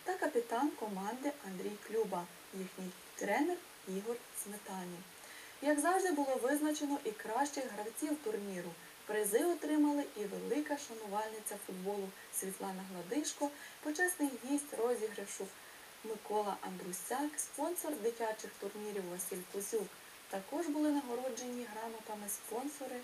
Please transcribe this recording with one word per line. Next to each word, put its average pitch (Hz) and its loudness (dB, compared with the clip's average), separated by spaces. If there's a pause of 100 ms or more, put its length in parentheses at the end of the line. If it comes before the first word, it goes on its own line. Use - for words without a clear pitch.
та 370 0
капітан 269 4
команди 220 -2 (160)
Андрій 196 -4 (100)
Клюба, 190 2 (280)
їхній 185 -4 (240)
тренер 285 4 (300)
Ігор 202 0 (280)
Сметанін. 185 -6 (580)
Як 294 6
завжди, 359 6
було 277 4
визначено 294 4
і 214 0
кращих 254 2 (100)
гравців 226 0
турніру. 202 -2 (360)
Призи 214 4
отримали 294 6 (140)
і 208 -2
велика 226 0
шанувальниця 220 -4 (100)
футболу 190 -2 (240)
Світлана 190 -4
Гладишко, 233 0 (340)
почесний 302 4 (160)
гість 285 0
розіграшу 208 0 (560)
Микола 208 0
Андрусяк, 185 -2 (100)
спонсор 320 0 (100)
дитячих 220 0
турнірів 202 -4
Василь 180 -4 (100)
Кузюк. 202 0 (420)
Також 277 -2
були 302 4
нагороджені 247 0
грамотами 220 -6
спонсори 254 -4